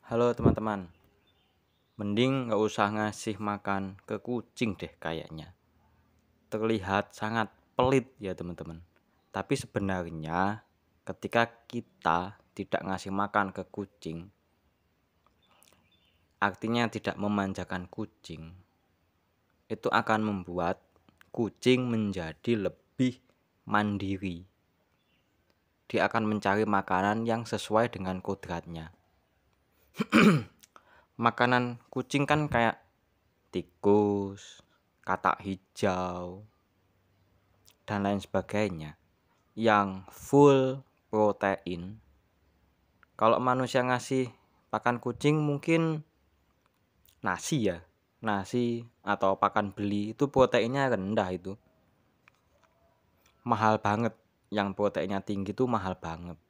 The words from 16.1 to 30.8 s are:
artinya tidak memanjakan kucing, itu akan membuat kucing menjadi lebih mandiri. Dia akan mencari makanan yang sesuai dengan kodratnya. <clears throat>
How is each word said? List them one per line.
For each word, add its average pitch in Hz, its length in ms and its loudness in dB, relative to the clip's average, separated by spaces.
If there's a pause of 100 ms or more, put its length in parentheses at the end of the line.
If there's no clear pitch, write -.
artinya 110 480 0
tidak - 240 -4
memanjakan 95 720 -2
kucing, 82 640 -14 (1200)
itu - 240 -4
akan 107 320 2
membuat 90 560 -4 (480)
kucing 127 560 0
menjadi 107 720 -2
lebih - 640 -2 (400)
mandiri. 98 800 -2 (1400)
Dia 101 240 2
akan 113 160 0
mencari 104 400 2
makanan 104 640 0
yang 113 160 -2
sesuai 110 480 0
dengan 92 240 -6
kodratnya. 85 720 -8 (1120)
<clears throat> - 1200 0